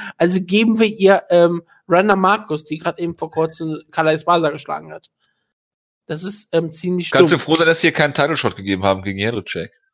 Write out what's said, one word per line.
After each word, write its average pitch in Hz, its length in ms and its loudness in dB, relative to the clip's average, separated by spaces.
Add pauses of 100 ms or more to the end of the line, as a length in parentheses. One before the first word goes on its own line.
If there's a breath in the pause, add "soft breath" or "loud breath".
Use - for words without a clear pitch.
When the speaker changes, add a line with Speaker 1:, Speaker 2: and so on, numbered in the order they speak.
(160 loud breath)
Speaker 1:
Also 180 260 2
geben 220 380 0
wir 220 80 4
ihr, 190 420 4
ähm, 170 340 4 (260 soft breath)
Randa 190 260 4
Marcus, 190 480 0
die 156 140 -10
grad 170 200 -6
eben 170 200 -6
vor 160 120 -8
kurzem 160 520 -6 (100)
Carla 156 220 0
Esparza 160 380 0
geschlagen 156 420 -12
hat. - 160 -20 (1000)
Das 160 140 -8
ist, 202 300 -10
ähm, 165 180 0
ziemlich 180 400 -6
Speaker 2:
Kannst 175 220 4
Speaker 1:
dumm. 147 60 0
Speaker 2:
du - 40 -10
froh 156 120 0
sein, 165 120 2
dass 160 140 2
sie 170 60 4
ihr 156 60 0
keinen 147 200 0
Title-Shot 143 420 -2
gegeben 95 300 -4
haben 95 160 2
gegen 98 180 -8
Jędrzejczyk? 101 540 -6 (200)